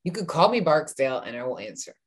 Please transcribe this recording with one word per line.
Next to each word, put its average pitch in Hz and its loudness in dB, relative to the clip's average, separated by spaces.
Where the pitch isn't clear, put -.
You 175 -4
could 180 -6
call 170 6
me 240 2
Barksdale 135 2
and 117 -10
I 123 -8
will 127 -6
answer. 101 -12